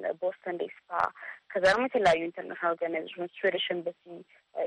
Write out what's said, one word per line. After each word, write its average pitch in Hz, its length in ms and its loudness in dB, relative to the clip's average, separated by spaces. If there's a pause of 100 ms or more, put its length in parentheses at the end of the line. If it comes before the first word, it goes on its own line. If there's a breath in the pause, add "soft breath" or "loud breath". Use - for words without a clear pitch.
(160)
ቦስተን 180 400 -4
ዴይ 170 140 -4
ስፓ፣ - 200 -20 (580 loud breath)
ከዛ 185 160 0
ደግሞ 208 200 6
የተለያዩ 190 380 4
ኢንተርናሽናል 175 480 -4
ኦርጋናይዜሽኖች 170 640 -4
ስዊዲሽ 180 340 0
ኤምባሲ፣ 175 360 -4 (640 soft breath)